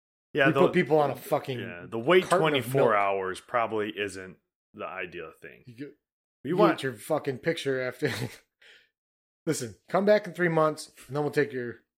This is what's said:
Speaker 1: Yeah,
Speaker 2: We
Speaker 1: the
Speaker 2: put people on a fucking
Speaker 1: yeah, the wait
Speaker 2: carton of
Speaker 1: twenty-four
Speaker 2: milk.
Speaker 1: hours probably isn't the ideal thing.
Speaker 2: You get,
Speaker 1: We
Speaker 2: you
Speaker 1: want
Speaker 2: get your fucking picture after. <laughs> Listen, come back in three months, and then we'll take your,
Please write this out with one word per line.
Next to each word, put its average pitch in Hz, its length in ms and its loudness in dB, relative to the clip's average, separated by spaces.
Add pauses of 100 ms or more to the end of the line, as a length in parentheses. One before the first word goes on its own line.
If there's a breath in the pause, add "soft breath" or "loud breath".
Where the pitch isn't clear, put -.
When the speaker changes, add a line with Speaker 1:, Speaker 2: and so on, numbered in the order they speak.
(340)
Speaker 1:
Yeah, 139 140 6
Speaker 2:
We 156 60 4
Speaker 1:
the 165 60 4
Speaker 2:
put - 120 6
people 160 260 4
on 143 120 2
a 120 60 -6
fucking 135 440 -4
Speaker 1:
yeah, 90 280 -12
the 113 100 -6
wait 165 260 4
Speaker 2:
carton 175 120 4
of 160 140 4
Speaker 1:
twenty-four 131 400 2
Speaker 2:
milk. 107 40 4
Speaker 1:
hours 98 460 0
probably 110 560 -2
isn't 92 400 -8 (380)
the 101 120 -12
ideal 87 540 -12
thing. 67 260 -20
Speaker 2:
You 120 100 -20
get, 139 180 -16 (500)
Speaker 1:
We 131 60 -4
Speaker 2:
you 180 60 0
Speaker 1:
want 208 220 4
Speaker 2:
get - 40 -8
your 131 120 -4
fucking 139 440 -4
picture 139 420 -2
after. 127 320 -4
<laughs> - 1300 -14
Listen, 127 300 -4 (120)
come 190 160 0
back 208 220 4
in 170 80 -12
three 175 160 0
months, 156 420 0 (140)
and 131 100 -8
then 147 60 0
we'll 147 100 -2
take 147 220 0
your, 120 220 -8 (220)